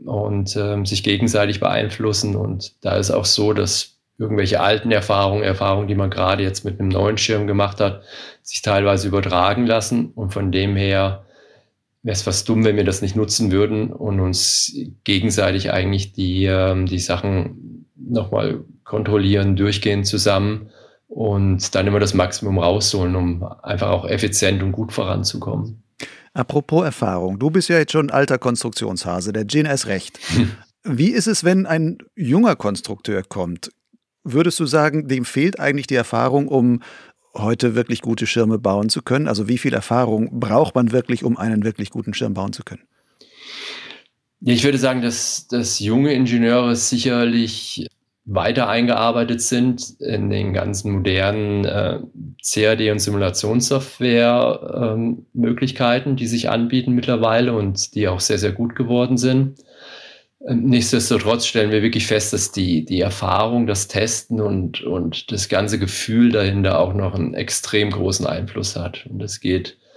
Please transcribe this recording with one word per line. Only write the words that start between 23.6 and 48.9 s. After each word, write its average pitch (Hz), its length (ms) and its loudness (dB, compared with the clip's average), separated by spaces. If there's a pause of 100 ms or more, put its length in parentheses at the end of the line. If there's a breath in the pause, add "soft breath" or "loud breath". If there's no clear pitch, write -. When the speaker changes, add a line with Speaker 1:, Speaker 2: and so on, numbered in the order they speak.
Speaker 1:
einfach 101 260 -2
auch - 160 0
effizient 98 560 0
und 98 100 0
gut 110 220 -4
voranzukommen. 104 880 -4 (520 loud breath)
Speaker 2:
Apropos 147 520 0
Erfahrung, 95 540 -2
du 139 100 0
bist 170 180 2
ja 170 120 4
jetzt 151 120 0
schon 156 180 2
ein - 20 -4
alter 139 260 2
Konstruktionshase, 104 960 -4
der 107 120 -2
Jin 147 200 0
erst 139 220 -2
recht. 98 320 -6 (160 loud breath)
Speaker 1:
Hm. 101 160 2 (320 loud breath)
Speaker 2:
Wie 151 260 2
ist 240 160 0
es, 220 180 0
wenn 185 220 4
ein 160 320 0 (180)
junger 180 400 4
Konstrukteur 101 680 -4
kommt? 87 480 -8 (520)
Würdest 160 360 2
du 160 80 0
sagen, 151 400 2
dem 127 180 -2
fehlt 165 340 0
eigentlich 139 280 -2
die 135 80 0
Erfahrung, 123 520 2
um 123 360 2 (520 loud breath)
heute 110 380 0
wirklich 120 280 0
gute 113 260 -2
Schirme 110 320 2
bauen 104 300 0
zu - 120 -2
können? - 260 0
Also 101 200 -2
wie 123 100 0
viel 127 160 -2
Erfahrung 113 640 0
braucht 117 360 2
man 120 160 4
wirklich, 120 320 0
um 120 140 0
einen 107 260 0
wirklich 107 260 -4
guten 107 240 -8
Schirm 110 220 -4
bauen 98 180 -4
zu - 100 -14
können? - 200 -16 (1600 loud breath)
Speaker 1:
Ja, 123 120 2
ich 117 100 4
würde 139 140 4
sagen, 127 240 2
dass, - 460 -4
dass 117 320 -2
junge 127 340 2
Ingenieure 120 600 2
sicherlich 120 1120 0 (440)
weiter 110 380 0
eingearbeitet 117 720 0